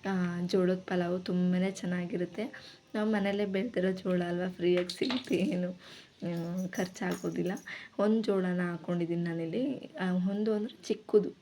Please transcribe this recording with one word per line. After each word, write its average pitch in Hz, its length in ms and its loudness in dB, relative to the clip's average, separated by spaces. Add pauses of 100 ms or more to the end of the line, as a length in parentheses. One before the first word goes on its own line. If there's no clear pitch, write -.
ಆ, 180 360 0
ಜೋಳದ 185 340 4
ಪಲಾವು 180 400 0
ತುಂಬನೇ 180 520 2
ಚೆನ್ನಾಗಿರುತ್ತೆ. 180 720 -4 (500)
ನಾವು 214 160 2
ಮನೆಯಲ್ಲೇ 202 340 2
ಬೆಳೆದಿರೋ 190 460 0
ಜೋಳ 185 320 0
ಅಲ್ವಾ, 175 260 -2
ಫ್ರೀಯಾಗಿ 180 440 2
ಸಿಗುತ್ತೆ, - 420 0
ಏನು, 180 360 0
ಆ, 175 960 -6
ಖರ್ಚಾಗೋದಿಲ್ಲ. 175 840 -2 (480)
ಒಂದು 214 240 4
ಜೋಳನ 185 380 2 (100)
ಹಾಕ್ಕೊಂಡಿದ್ದೀನಿ 170 520 -2
ನಾನಿಲ್ಲಿ, 170 760 -2
ಆ, 185 140 0 (180)
ಒಂದು 214 220 2
ಅಂದರೆ 208 300 -4
ಚಿಕ್ಕದು. - 580 4